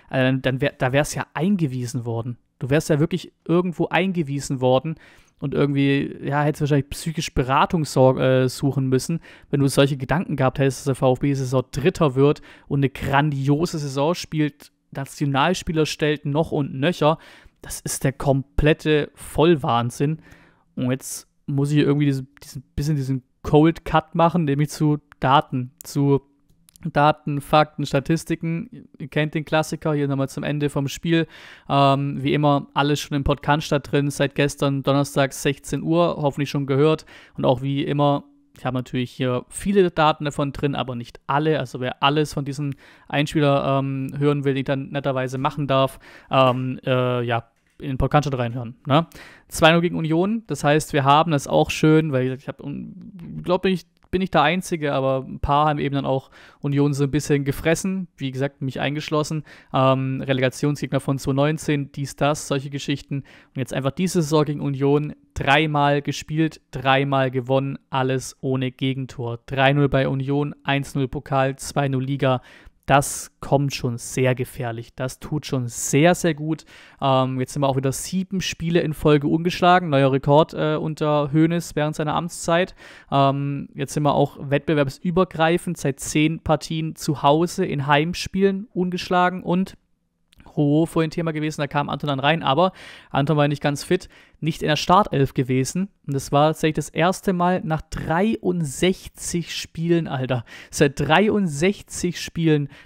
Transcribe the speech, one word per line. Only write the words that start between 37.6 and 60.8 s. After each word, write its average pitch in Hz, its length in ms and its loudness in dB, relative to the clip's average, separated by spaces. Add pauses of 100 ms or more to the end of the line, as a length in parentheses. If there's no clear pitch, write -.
wie 139 240 -4
immer, 143 400 0 (320)
ich - 80 -18
habe 127 120 -2
natürlich 127 360 -4
hier 123 360 -2
viele 185 440 2
Daten 156 320 2
davon 143 280 -4
drin, 143 220 -4
aber 127 220 -6
nicht - 320 -14
alle. 147 320 2
Also 127 180 -8
wer 123 240 -4
alles 147 320 2
von 147 100 -4
diesen 139 300 -6 (320)
Einspieler, 139 720 2
ähm, 135 400 -4
hören 143 260 0
will, 139 100 0
den 135 60 0
ich 127 60 -4
dann 139 240 -4
netterweise 131 480 -4
machen 143 300 -2
darf, 135 320 2 (300)
ähm, 127 540 2
äh, 127 380 0
ja, 117 280 -4 (300)
in 147 100 -8
den 131 80 -6
Podcast 143 380 0
reinhören, 120 380 -6 (140)
ne? 160 180 4 (400)
Zwei 156 240 4
null 170 120 4
gegen 170 140 -2
Union, 175 520 0
das 147 160 -6
heißt, 151 280 2
wir 139 120 0
haben 151 260 4
das 143 160 0
auch 151 240 2
schön, 156 400 4
weil 131 220 -2
ich 131 160 -12
hab - 120 -14
un-, 143 840 -14
glaub 175 220 0
ich, 185 200 0 (240)
bin 185 100 0
ich 185 120 -2
der 156 100 4
Einzige, 156 520 0
aber 135 300 0
ein 135 140 -12
paar 147 300 2
haben 147 100 0
eben 147 160 -2
dann 139 100 -2
auch 135 280 -4 (280)
Union 143 320 2
so 139 120 0
ein 139 80 -2
bisschen 143 320 0
gefressen, 170 720 -2
wie 135 160 -6
gesagt, 139 300 -6
mich 135 180 -6
eingeschlossen. 151 640 -4 (280)
Ähm, 131 500 2
Relegationsgegner 135 760 -2